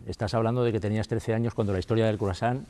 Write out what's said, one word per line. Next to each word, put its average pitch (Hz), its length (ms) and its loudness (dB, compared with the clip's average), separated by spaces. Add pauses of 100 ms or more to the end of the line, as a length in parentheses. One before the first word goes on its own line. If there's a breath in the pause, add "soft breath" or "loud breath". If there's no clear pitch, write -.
estás 98 260 -4
hablando 113 300 2
de 117 80 2
que 107 80 2
tenías 107 280 0
trece 113 280 -2
años 117 180 0
cuando 104 180 0
la 95 60 2
historia 110 300 2
del 107 100 2
croissant, 113 520 -2